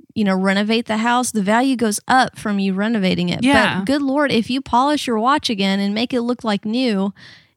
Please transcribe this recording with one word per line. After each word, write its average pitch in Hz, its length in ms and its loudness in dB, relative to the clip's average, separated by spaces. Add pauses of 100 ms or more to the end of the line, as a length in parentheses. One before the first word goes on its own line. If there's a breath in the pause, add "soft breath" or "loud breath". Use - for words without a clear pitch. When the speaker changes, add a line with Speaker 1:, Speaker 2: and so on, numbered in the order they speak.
(140)
Speaker 1:
you 220 80 -2
know, 190 120 2
renovate 202 500 0
the 214 140 -4
house, 240 340 0
the 220 100 -2
value 240 340 2
goes 214 300 -2
up 254 320 2
from 208 200 -2
you 196 160 0
renovating 185 560 0
it. - 120 -4
Speaker 2:
Yeah. 240 360 2
Speaker 1:
But 190 80 -4
good 285 160 0
Lord, 277 280 0
if 233 200 0
you 262 100 -2
polish 269 460 0
your 226 120 0
watch 269 300 0
again 196 320 0
and 202 140 -2
make 233 180 -2
it 247 80 0
look 240 240 -4
like 208 220 -2
new, 214 480 0 (420 loud breath)